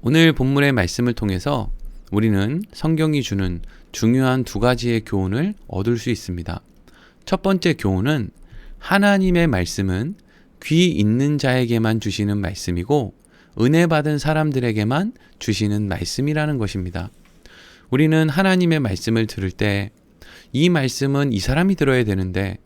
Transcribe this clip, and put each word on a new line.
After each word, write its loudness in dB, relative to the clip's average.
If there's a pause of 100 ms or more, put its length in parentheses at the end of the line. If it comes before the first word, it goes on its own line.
오늘 6
본문의 2
말씀을 0
통해서 -2 (380)
우리는 0 (100)
성경이 0
주는 -4 (300)
중요한 2
두 -6
가지의 2
교훈을 -2 (140)
얻을 -2
수 -6
있습니다. -6 (640)
첫 -2
번째 0
교훈은 -2 (480)
하나님의 2
말씀은 -2 (480)
귀 4
있는 0
자에게만 0
주시는 -2
말씀이고, -4 (460)
은혜 4
받은 0
사람들에게만 0 (260)
주시는 -2
말씀이라는 -2
것입니다. -6 (800)
우리는 4
하나님의 2
말씀을 0
들을 -4
때 0 (640)
"이 2
말씀은 0
이 0
사람이 0
들어야 2
되는데 -2